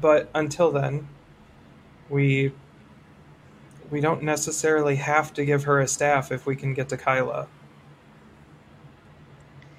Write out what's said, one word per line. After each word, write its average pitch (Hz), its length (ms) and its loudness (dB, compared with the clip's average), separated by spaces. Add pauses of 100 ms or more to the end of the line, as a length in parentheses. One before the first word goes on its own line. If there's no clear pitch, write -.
But 151 340 4
until 156 360 0
then, 139 380 -4 (1000)
we, 139 420 2 (1400)
we 147 100 -4
don't 147 220 0
necessarily 151 760 0
have 147 380 0
to 147 100 -2
give 143 200 2
her 143 160 2
a 131 80 0
staff 143 420 0
if 127 160 -6
we 139 100 -4
can 135 180 -4
get 131 160 -4
to 131 60 -6
Kyla. 131 520 -2 (2250)